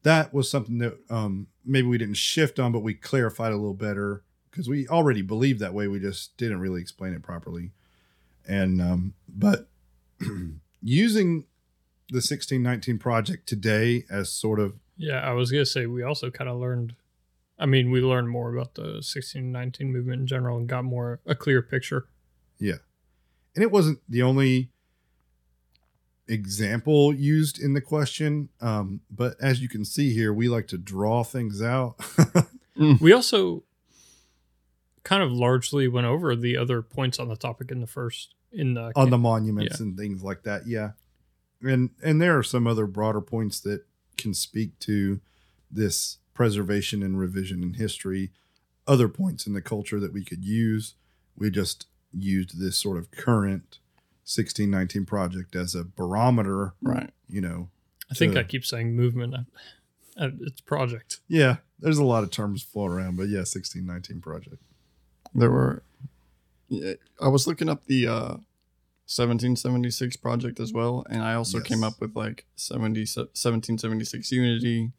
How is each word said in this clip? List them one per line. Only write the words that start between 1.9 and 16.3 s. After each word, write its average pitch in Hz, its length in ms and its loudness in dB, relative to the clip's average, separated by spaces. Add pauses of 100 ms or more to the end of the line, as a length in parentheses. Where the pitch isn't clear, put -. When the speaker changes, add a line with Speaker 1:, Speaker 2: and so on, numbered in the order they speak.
Speaker 1:
didn't 104 200 -2
shift - 420 0
on, 123 140 2
but 113 80 0
we 110 120 -4
clarified 113 600 -2
a - 20 -2
little 104 180 -4
better 101 500 -4 (280)
'cause 135 160 -8
we 139 220 -2
already 147 320 4
believed 110 400 2
that 92 120 -4
way. 104 140 -2
We 98 120 -2
just 98 360 -8
didn't 110 240 -4
really 92 220 -4
explain 92 320 -10
it 82 100 -10
properly. 87 480 -12 (760)
And, 95 360 2
um, 90 320 0 (160)
but - 400 2 (500)
<clears throat> 90 640 -10
using 175 640 2 (640)
the 127 120 -2
sixteen 135 400 -2
nineteen 120 380 -2
Project 113 480 -2
today 110 600 2
as 98 200 -4
sort 107 300 0
of 101 160 0 (220)
Speaker 2:
Yeah, 147 240 -4
I 135 100 -2
was 123 180 0
gonna 139 160 2
say 127 200 -2
we 120 180 -6
also 127 260 -4
kinda 123 240 -8